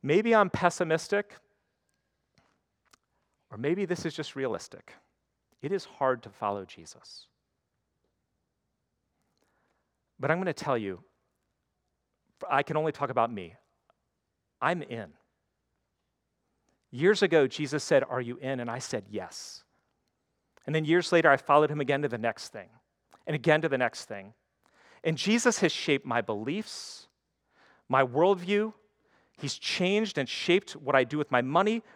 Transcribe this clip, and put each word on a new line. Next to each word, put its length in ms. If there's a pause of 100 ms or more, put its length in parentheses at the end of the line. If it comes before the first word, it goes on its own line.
Maybe 300
I'm 140
pessimistic, 880 (2000)
or 80
maybe 280
this 200
is 80
just 220
realistic. 580 (680)
It 100
is 140
hard 380
to 60
follow 360
Jesus. 640 (3000)
But 100
I'm 100
gonna 140
tell 240
you, 280 (1400)
I 140
can 120
only 160
talk 180
about 220
me. 240 (1040)
I'm 220
in. 300 (1800)
Years 320
ago, 240
Jesus 340
said, 220
"Are 160
you 180
in?" 220
And 100
I 100
said, 280
"Yes." 560 (1000)
And 100
then 80
years 300
later, 180
I 60
followed 340
him 80
again 220
to 80
the 80
next 320
thing, 200 (560)
and 100
again 260
to 80
the 80
next 260
thing. 300 (680)
And 160
Jesus 420
has 120
shaped 340
my 140
beliefs, 880 (800)
my 160
worldview. 680 (640)
He's 220
changed 640
and 100
shaped 460
what 200
I 80
do 140
with 140
my 100
money, 420 (120)